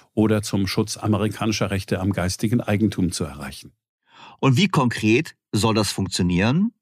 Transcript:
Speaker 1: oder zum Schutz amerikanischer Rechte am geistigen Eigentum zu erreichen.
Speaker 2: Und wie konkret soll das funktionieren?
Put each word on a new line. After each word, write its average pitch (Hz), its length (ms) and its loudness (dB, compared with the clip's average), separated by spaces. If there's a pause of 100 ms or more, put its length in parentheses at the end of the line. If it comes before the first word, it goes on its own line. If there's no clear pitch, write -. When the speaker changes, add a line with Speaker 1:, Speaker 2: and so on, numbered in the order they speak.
(140)
Speaker 1:
oder 107 280 2
zum 98 240 -2
Schutz - 300 -4
amerikanischer 104 720 -2
Rechte 95 300 -4
am 95 120 -2
geistigen 104 480 -2
Eigentum 98 520 0
zu 90 120 -4
erreichen. 69 480 -12 (680)
Speaker 2:
Und 135 160 4
wie 190 120 4
konkret 123 680 2 (160)
soll 110 220 2
das 107 180 2
funktionieren? 101 880 0